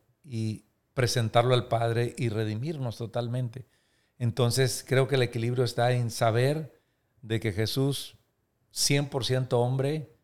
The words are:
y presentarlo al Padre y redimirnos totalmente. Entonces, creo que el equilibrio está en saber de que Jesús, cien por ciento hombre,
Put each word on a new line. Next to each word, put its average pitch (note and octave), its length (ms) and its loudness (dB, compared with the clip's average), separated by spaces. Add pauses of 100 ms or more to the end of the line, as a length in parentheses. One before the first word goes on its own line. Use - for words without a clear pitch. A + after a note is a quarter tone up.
(240)
y A2 400 -6 (300)
presentarlo A#2+ 600 2
al A#2+ 140 2
Padre A#2 500 0
y B2 100 0
redimirnos A2+ 720 -4
totalmente. A#2+ 680 -6 (520)
Entonces, B2 680 2
creo B2+ 220 2
que C3+ 60 0
el B2+ 80 4
equilibrio A#2+ 420 0
está A#2+ 280 2
en A#2+ 180 0
saber B2+ 680 0 (420)
de A2 180 -2
que G#2+ 120 -2
Jesús, C3 640 -2 (540)
cien C#3+ 380 0
por B2+ 160 -4
ciento B2 360 0
hombre, C3+ 500 -2 (140)